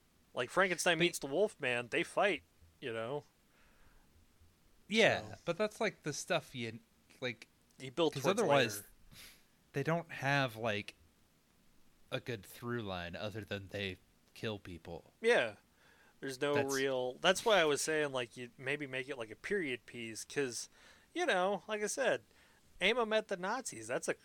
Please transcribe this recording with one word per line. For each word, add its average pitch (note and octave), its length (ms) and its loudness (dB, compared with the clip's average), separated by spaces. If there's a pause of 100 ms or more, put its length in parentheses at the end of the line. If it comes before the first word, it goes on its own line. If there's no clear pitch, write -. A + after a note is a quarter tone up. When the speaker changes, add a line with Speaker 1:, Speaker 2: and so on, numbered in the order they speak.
(360)
Speaker 1:
like, B2 160 -2
Frankenstein F3+ 460 4
Speaker 2:
But E3 80 4
Speaker 1:
meets E3+ 140 0
the C#3 80 -6
Wolfman. C3+ 640 0
They E3 140 0
fight, F3 400 2 (360)
you B2+ 140 -6
know. A#2+ 300 -4 (1600)
Speaker 2:
Yeah, F3+ 340 6
Speaker 1:
So G#2+ 140 -10 (100)
Speaker 2:
but E3+ 120 -2
that's, G#3+ 220 -2
like, G#3+ 240 -2
the D3 100 -4
stuff - 400 -4
you, A#2 260 -6 (420)
like, B2 260 -6 (320)
Speaker 1:
He C3 100 -10
built D3+ 240 4
Speaker 2:
'cause C#3 100 -6
Speaker 1:
towards G3 180 4
Speaker 2:
otherwise C3+ 360 4
Speaker 1:
later. - 100 -12 (840)
Speaker 2:
they C#3 100 -2
don't E3 280 -2
have, C3+ 460 0
like, G#2+ 380 -2 (1160)
a B2+ 80 -4
good A#2 260 -8
through A#2+ 360 -6
line F2+ 340 -6
other G2+ 300 -8
than G2 240 -8
they G2+ 280 -6 (360)
kill G#2+ 260 -6
people. - 640 -14
Speaker 1:
Yeah. D3+ 340 2 (640)
There's C3+ 200 -8
no C#3+ 140 0
Speaker 2:
That's C#3 220 2
Speaker 1:
real, C3+ 440 0
that's F3+ 260 4
why G#3 140 6
I E3 60 6
was C#3+ 160 2
saying, D3+ 300 0
like, B2+ 260 -4
you B2 200 -10
maybe C#3+ 280 -4
make C3 240 -6
it, C#3 80 -8
like, A2+ 140 -8
a G#2+ 40 -12
period D#3 500 -2
piece, A2+ 380 -10
'cause, C3 460 -2 (460)
you F4 100 0
know, F#3+ 420 2
like G#3+ 140 -4
I G#3+ 60 -2
said, G3+ 340 2 (580)
aim G#3+ 200 4
'em A3 140 0
at G#3+ 160 2
the G3 80 -2
Nazis. F3+ 500 -6
That's C3+ 200 -2
a, E3+ 180 0